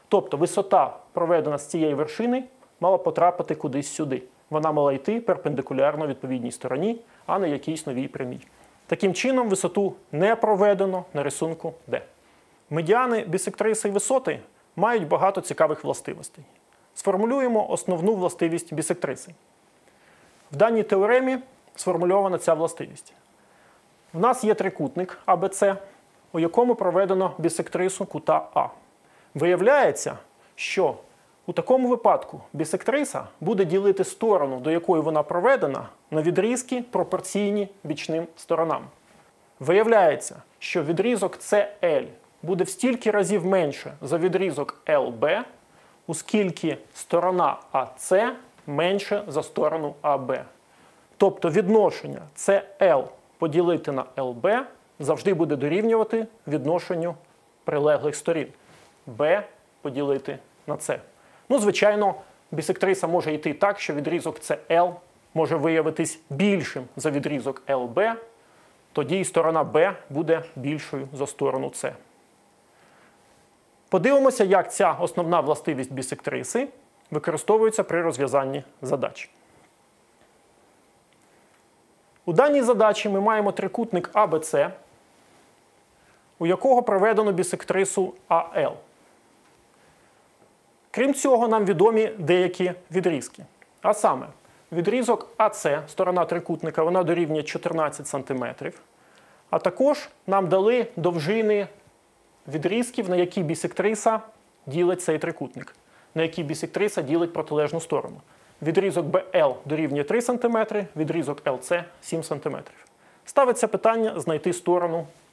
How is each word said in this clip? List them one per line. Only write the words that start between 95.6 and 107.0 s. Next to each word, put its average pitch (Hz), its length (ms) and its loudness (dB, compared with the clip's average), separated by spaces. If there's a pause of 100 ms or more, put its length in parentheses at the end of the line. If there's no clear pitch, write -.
сторона 180 380 0
трикутника, 165 580 -2
вона 180 200 2
дорівнює 160 400 0
чотирнадцять 156 640 -4
сантиметрів. 131 760 -6 (680)
А - 100 2
також 262 500 0 (180)
нам 190 200 2
дали 208 480 2
довжини 196 720 0 (800)
відрізків, 185 640 -2
на 180 60 0
які 180 280 0
бісектриса 208 760 -2 (460)
ділить 175 360 0
цей 156 180 0
трикутник, - 560 -10 (400)
на 160 60 0
які 165 220 -2
бісектриса 165 580 -4